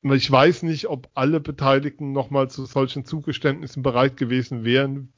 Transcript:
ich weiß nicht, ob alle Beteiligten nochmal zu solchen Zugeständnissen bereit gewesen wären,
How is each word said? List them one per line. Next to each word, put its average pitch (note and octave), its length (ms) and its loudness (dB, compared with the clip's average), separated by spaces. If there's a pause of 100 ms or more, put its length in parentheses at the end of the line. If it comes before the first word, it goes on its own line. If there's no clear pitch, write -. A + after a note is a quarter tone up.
ich C#3 300 2
weiß D3 320 6
nicht, E3 240 -4
ob C3+ 260 -8
alle D3 280 0
Beteiligten C#3 720 0
nochmal C3+ 360 -2
zu C3 160 -12
solchen C3+ 380 -2
Zugeständnissen C#3+ 800 -6
bereit B2+ 320 2
gewesen B2 480 -2
wären, C3+ 540 0